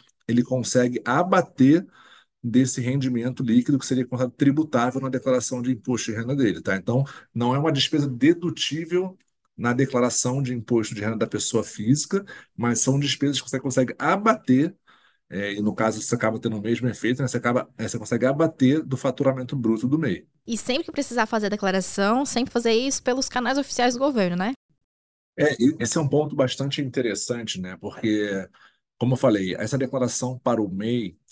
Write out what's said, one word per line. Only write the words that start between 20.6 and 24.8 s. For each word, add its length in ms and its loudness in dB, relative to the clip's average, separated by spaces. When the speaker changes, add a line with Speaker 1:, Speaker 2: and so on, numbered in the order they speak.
Speaker 2:
que 60 -14
precisar 360 -2
fazer 200 -2
a 20 -4
declaração, 760 0
sempre 260 -2
fazer 220 2
isso 300 0
pelos 260 -2
canais 280 -2
oficiais 360 0
do 60 -6
governo, 380 0
né? 160 -2